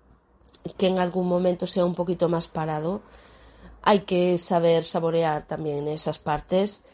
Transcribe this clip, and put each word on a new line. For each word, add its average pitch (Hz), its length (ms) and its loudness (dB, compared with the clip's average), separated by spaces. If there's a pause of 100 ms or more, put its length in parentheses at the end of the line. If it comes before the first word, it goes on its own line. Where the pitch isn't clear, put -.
(760)
que 190 100 2
en 185 120 0
algún 180 280 -2
momento 180 400 0
sea 180 160 0
un 175 120 0
poquito 175 340 0
más 170 180 -2
parado, 160 540 -4 (800)
hay 208 200 4
que 180 360 2
saber 170 480 2
saborear 165 600 0
también 151 400 -4
esas 151 320 -4
partes, 185 640 -2 (100)